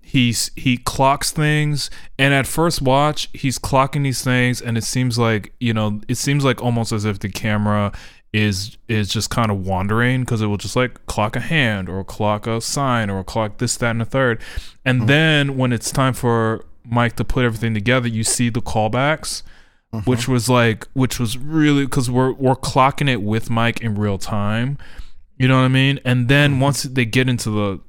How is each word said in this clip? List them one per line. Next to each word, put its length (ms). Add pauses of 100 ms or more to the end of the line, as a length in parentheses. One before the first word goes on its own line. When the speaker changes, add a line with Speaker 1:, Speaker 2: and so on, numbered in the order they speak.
Speaker 1:
he's, 540
he 220
clocks 540
things, 580 (280)
and 160
at 140
first 340
watch, 520
he's 260
clocking 440
these 200
things, 380
and 160
it 80
seems 340
like, 400
you 140
know, 340
it 80
seems 300
like 180
almost 300
as 100
if 160
the 100
camera 640 (400)
is, 460 (120)
is 200
just 240
kinda 200
wandering, 720
'cause 160
it 60
will 100
just, 180
like, 300
clock 320
a 20
hand, 500
or 140
clock 440
a 140
sign, 480
or 140
clock 360
this, 180
that, 140
and 100
the 40
third. 360 (420)
And 160
Speaker 2:
Mm-hmm. 80
Speaker 1:
then 500
when 160
it's 160
time 240
for 520 (200)
Mike 300
to 80
put 220
everything 280
together, 360
you 140
see 260
the 120
callbacks, 800 (520)
Speaker 2:
Mm-hmm. 160
Speaker 1:
which 180
was, 220
like, 440
which 260
was 180
really, 500
'cause 220
we're, 240
we're 220
clocking 540
it 120
with 280
Mike 300
in 160
real 220
time. 600 (600)
You 100
know 120
what 60
I 40
mean? 340
And 240
then 260
Speaker 2:
Mm-hmm. 60
Speaker 1:
once 240
they 220
get 240
into 200
the 400